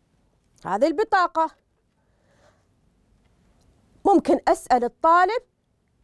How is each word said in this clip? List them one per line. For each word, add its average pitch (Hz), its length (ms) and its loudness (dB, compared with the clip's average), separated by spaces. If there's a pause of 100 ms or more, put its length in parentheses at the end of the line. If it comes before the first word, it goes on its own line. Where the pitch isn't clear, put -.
(640)
هذه 208 220 -2
البطاقة. 339 640 -2 (2500)
ممكن 370 420 2
أسأل 262 360 0
الطالب: 349 580 0 (600)